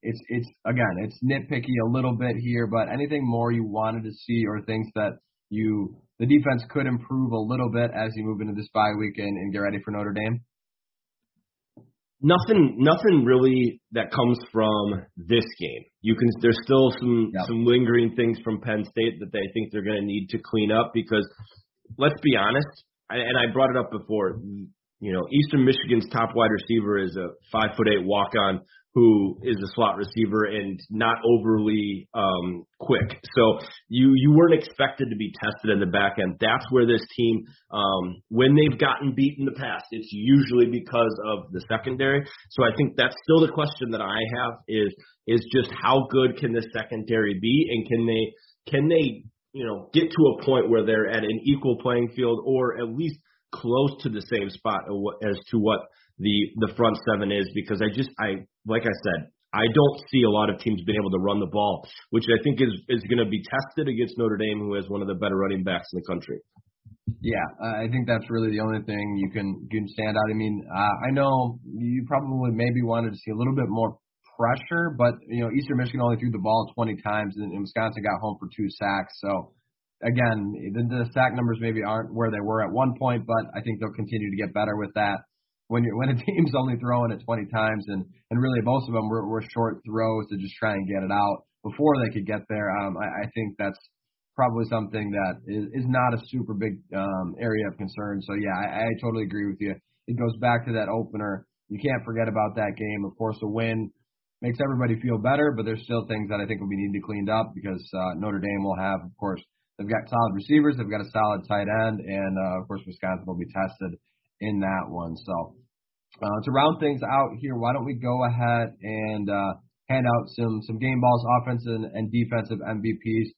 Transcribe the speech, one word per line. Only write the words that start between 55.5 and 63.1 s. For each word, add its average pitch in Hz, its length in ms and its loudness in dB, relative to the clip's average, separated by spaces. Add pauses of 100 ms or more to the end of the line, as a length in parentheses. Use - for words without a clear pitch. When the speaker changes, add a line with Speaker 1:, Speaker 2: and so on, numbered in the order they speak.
Speaker 2:
to 117 80 0
what 107 220 2 (400)
the, 98 100 0 (280)
the 104 180 0
front 113 200 4 (140)
seven 101 220 0
is, 98 240 0
because 101 260 -2
I 107 100 2
just, 131 180 -4 (100)
I, 95 260 -4 (200)
like 110 160 0
I 113 200 0
said, 85 320 -2 (180)
I 110 140 2
don't 143 320 4 (120)
see 131 120 4
a 110 80 6
lot 107 180 4
of 95 140 -4
teams 107 240 0
being 104 80 0
able 101 160 0
to 92 80 0
run 101 220 0
the 90 100 -4
ball, 104 320 0 (280)
which 113 200 2
I 113 140 6
think 131 180 2
is, 123 80 4 (160)
is 120 240 0